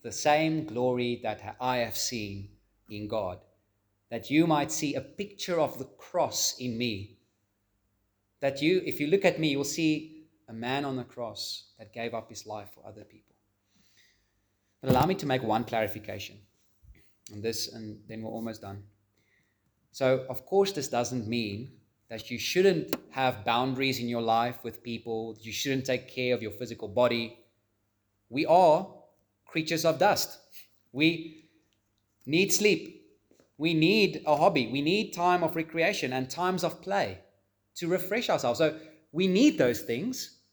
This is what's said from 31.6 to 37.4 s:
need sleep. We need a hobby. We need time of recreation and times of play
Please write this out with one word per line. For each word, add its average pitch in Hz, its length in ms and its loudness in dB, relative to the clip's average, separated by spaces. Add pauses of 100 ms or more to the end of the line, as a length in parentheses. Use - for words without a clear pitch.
need 175 260 4
sleep. - 540 2 (520)
We 165 160 0
need 170 520 4
a 156 100 4
hobby. 151 320 4
We 135 120 -2
need 202 320 0
time 175 320 2
of 156 100 -2
recreation 165 580 -2
and 131 180 -4
times 180 340 -2
of - 160 -4
play 139 380 -2 (580)